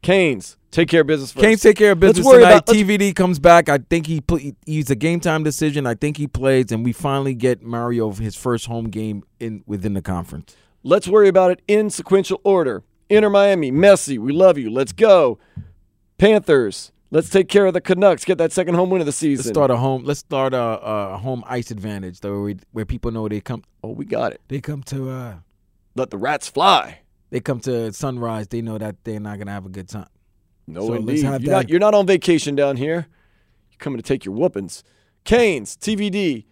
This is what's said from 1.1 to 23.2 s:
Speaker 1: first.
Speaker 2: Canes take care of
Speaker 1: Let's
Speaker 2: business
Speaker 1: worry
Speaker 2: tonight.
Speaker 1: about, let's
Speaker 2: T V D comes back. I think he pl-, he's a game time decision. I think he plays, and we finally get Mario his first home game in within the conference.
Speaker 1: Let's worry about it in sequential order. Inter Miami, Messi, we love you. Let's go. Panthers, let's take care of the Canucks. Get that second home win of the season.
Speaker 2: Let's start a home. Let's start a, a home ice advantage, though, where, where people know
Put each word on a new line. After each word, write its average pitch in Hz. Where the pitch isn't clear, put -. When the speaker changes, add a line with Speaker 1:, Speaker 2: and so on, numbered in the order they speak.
Speaker 1:
first. -
Speaker 2:
Canes 220
take 214
care 208
of 170
Speaker 1:
Let's 180
Speaker 2:
business 175
Speaker 1:
worry 254
Speaker 2:
tonight. 180
Speaker 1:
about, -
let's 220
Speaker 2:
T 214
V 208
D 196
comes 180
back. 170
I 143
think 160
he 160
pl-, 165
he's 151
a 135
game 160
time 156
decision. 147
I 117
think 147
he 147
plays, 131
and 113
we 123
finally 139
get 123
Mario 117
his 104
first 120
home 117
game 107
in 113
within 101
the 95
conference. 87
Speaker 1:
Let's 180
worry 208
about 185
it 180
in 208
sequential 190
order. 156
Inter 214
Miami, 196
Messi, 170
we 117
love 175
you. 117
Let's 127
go. 175
Panthers, 165
let's 151
take 190
care 202
of 185
the 180
Canucks. 185
Get 180
that 165
second 175
home 180
win 185
of 156
the 143
season. 139
Speaker 2:
Let's 110
start 139
a 120
home. 131
Let's 143
start 135
a, 127
a 107
home 123
ice 120
advantage, 98
though, 101
where, 101
where 110
people 120
know 110